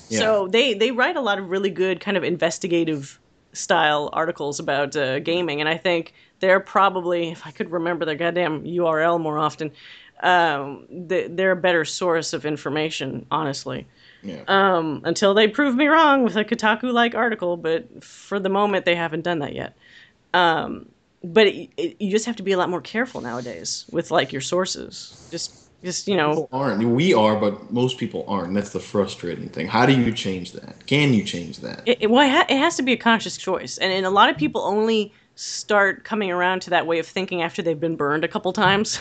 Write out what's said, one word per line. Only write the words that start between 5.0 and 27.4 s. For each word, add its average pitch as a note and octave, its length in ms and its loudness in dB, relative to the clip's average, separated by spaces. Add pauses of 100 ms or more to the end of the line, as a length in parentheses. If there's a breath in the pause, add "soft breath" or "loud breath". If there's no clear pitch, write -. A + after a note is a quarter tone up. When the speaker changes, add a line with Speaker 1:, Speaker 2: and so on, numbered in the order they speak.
Speaker 2:
gaming, E3 380 -2
and D3+ 80 -2
I D#3+ 100 0
think E3+ 360 -2 (260 soft breath)
they're F#3+ 200 4
probably, F3+ 720 0
if - 160 -16
I D#3 40 -14
could F3 200 -8
remember E3 340 -2
their D#3 100 -2
goddamn E3+ 480 -2
U F3 220 -2
R D#3 160 2
L E3+ 160 4
more D#3 220 -2
often, D3+ 320 -2 (520 loud breath)
um, C#3+ 640 2
they, E3 380 -4
they're F#3 240 0
a F#3 40 2
better F3 300 2
source E3 480 -2
of D3 120 -6
information, D3 840 -4
honestly. C#3+ 540 -4 (380 soft breath)
Speaker 1:
Yeah. - 240 -14
Speaker 2:
Um, F3+ 560 2
until F3+ 300 2
they G#3+ 140 6
prove B3+ 280 0
me D4 120 2
wrong D4 360 6
with F#3+ 120 0
a G#3 100 0
Kotaku-like A#3 720 0
article, A3 420 -2
but D#3+ 460 -4
for - 360 -8
the F#3+ 100 -2
moment, G3 360 2
they F3 100 4
haven't E3 260 -2
done E3+ 180 -2
that C#3+ 140 -6
yet. - 220 -10 (580 soft breath)
Um, D#3+ 540 0 (360)
but F#3 240 6
it, E3 300 -2
it, E3 220 -4
you G3+ 120 -2
just G#3+ 140 0
have A#3 120 -6
to G3 60 -10
be F#3+ 100 0
a F#3 40 2
lot F3 120 0
more F3 120 -4
careful A#3+ 400 -4
nowadays A#2+ 680 -8
with, - 180 -4
like, D3 220 0
your C#3 100 -6
sources. - 760 -6 (140)
Just, - 220 -10 (300)
just, F3 240 -8
you G3+ 80 0
know. D3+ 140 2
Speaker 1:
People D#3 240 -2
aren't. B2 340 0
We C#3 260 4
are, G#2+ 220 4
but G#2 360 -2